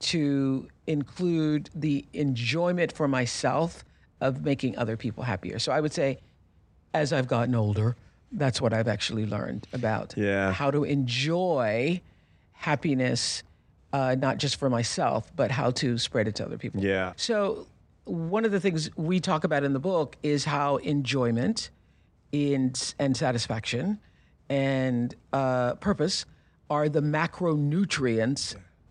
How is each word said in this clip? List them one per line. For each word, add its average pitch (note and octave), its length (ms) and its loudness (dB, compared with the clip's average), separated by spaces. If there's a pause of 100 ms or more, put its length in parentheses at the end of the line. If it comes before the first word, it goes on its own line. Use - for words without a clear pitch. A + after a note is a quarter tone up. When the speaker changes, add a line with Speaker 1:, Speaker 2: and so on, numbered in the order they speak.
Speaker 1:
to C#3 640 0 (180)
include D#3 880 0
the D3 400 -2
enjoyment D#3 800 0
for D3+ 140 0
myself C3+ 760 0 (380)
of C3+ 240 0
making C3+ 320 0
other A2+ 180 -2
people A2 280 -6
happier. A2 360 -4
So C#3+ 120 -2
I C#3+ 100 2
would D3+ 120 -2
say, C3+ 260 0 (760)
as D3+ 180 0
I've C3 160 0
gotten A#2+ 280 2
older, G#2+ 400 2 (360)
that's C#3+ 300 0
what A2+ 120 2
I've A2+ 140 2
actually G#2+ 380 -2
learned G#2 480 -4
about A2 440 -2
Speaker 2:
Yeah. G2 340 2
Speaker 1:
how C#3 200 0
to C#3+ 120 0
enjoy C#3 1200 0 (500)
happiness, C3 920 0 (500)
uh, C3 240 2
not C3 200 2
just C#3 200 -2
for C#3 120 0
myself, A#2 640 0
but B2+ 160 0
how B2+ 200 0
to B2 260 -2
spread A2+ 300 0
it G#2+ 80 -4
to - 100 -6
other - 120 -8
people. G2+ 240 -6
Speaker 2:
Yeah. F#2+ 340 0
Speaker 1:
So - 520 -2 (380)
one F3+ 400 0
of G#3+ 60 2
the G3 80 2
things D#3+ 360 0
we E3+ 240 0
talk D#3+ 240 2
about D3+ 200 2
in C#3 100 2
the C3+ 60 0
book E3+ 440 0
is D3 220 2
how C#3+ 320 2
enjoyment C3 920 0 (640)
in, C#3 420 2 (260)
and C3+ 160 2
satisfaction B2+ 840 -2 (500)
and, C3 680 0 (180)
uh, B2+ 420 2
purpose F#3 500 -2 (440)
are D3+ 200 2
the D3+ 120 2
macronutrients D3 1500 0
Speaker 2:
Yeah. - 40 -14 (320)